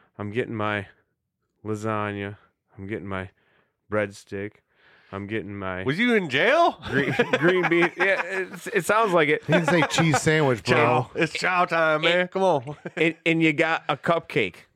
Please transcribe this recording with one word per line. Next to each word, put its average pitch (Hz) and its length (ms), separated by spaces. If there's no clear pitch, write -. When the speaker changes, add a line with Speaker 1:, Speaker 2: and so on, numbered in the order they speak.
Speaker 1:
I'm 104 120
getting 110 240
my 107 320
lasagna. 104 720
I'm 95 80
getting 98 220
my 95 220
breadstick. 101 600
I'm 101 140
getting 101 320
my 95 240
Speaker 2:
Was 139 160
you 240 160
in 180 160
jail? 262 480
Speaker 1:
green, 135 240
<laughs> - 140
green 175 300
bean. 170 280
Yeah, 180 280
it's, 185 440
it 190 160
sounds 208 280
like 160 160
it. 147 160
Speaker 3:
He 147 100
didn't 170 140
say 175 220
cheese 160 320
sandwich, 147 400
bro. 170 140
Speaker 2:
Chow. 123 400
It's 156 160
chow 180 320
time, 160 380
man. 175 260
Come 190 160
on. 147 320
<laughs> - 100
Speaker 1:
And, 165 200
and 165 160
you 160 100
got 160 360
a 147 80
cupcake 156 600